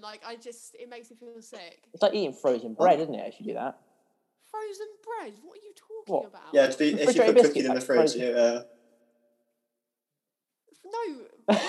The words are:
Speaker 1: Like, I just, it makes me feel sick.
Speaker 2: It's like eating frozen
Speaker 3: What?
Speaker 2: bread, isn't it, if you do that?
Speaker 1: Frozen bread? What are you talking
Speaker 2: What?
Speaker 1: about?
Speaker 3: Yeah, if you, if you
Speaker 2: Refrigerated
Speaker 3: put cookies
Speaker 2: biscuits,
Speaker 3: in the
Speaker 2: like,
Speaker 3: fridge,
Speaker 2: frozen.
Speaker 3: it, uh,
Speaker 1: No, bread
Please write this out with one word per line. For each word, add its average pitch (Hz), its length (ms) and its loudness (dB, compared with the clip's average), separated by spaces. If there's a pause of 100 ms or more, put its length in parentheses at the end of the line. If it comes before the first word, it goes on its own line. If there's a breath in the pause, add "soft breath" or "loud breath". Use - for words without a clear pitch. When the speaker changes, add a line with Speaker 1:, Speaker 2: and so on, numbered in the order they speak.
Speaker 1:
Like, 214 240 -18
I 233 120 -14
just, 233 420 -20
it 240 100 -18
makes 240 220 -20
me 233 60 -20
feel 233 240 -20
sick. 202 520 -20
Speaker 2:
It's - 100 -16
like 196 120 4
eating 175 200 -2
frozen 123 360 -2
Speaker 3:
What? 110 80 -10
Speaker 2:
bread, 160 220 6
isn't 151 140 -6
it, 107 200 -8
if - 60 -20
you 208 60 -14
do 117 80 -8
that? 117 240 -8 (720)
Speaker 1:
Frozen 427 360 -12 (160)
bread? 427 300 -12 (100)
What 359 160 -20
are 427 60 -20
you 415 100 -20
talking 440 400 -10
Speaker 2:
What? - 120 -2
Speaker 1:
about? - 160 -20 (100)
Speaker 3:
Yeah, 139 140 6
if 131 140 -2
you, 151 60 2
if 147 60 2
you - 140 -2
Speaker 2:
Refrigerated 220 300 4
Speaker 3:
put 240 100 10
cookies 139 180 0
Speaker 2:
biscuits, - 20 -2
Speaker 3:
in - 20 -2
the 127 60 0
Speaker 2:
like, 127 100 -4
Speaker 3:
fridge, 139 140 2
Speaker 2:
frozen. 127 240 2
Speaker 3:
it, 120 140 -2
uh, 120 260 2 (2250)
Speaker 1:
No, 415 300 -8 (340)
bread - 200 2